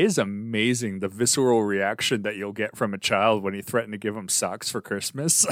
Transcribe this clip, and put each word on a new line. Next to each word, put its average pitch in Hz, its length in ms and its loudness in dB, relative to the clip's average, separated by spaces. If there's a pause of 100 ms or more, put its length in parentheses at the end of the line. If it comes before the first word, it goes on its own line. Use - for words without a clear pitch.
is 196 140 2
amazing 110 840 0
the 98 80 -2
visceral 117 560 4
reaction 101 580 0
that 104 140 -4
you'll 104 160 -6
get 104 240 -6
from 104 180 -2
a 95 40 -6
child 107 440 4
when 98 120 -2
you 101 80 -6
threaten 113 280 -2
to 107 80 -8
give 107 180 -4
'em 95 120 -8
socks - 420 -4
for 110 100 -4
Christmas. 139 720 0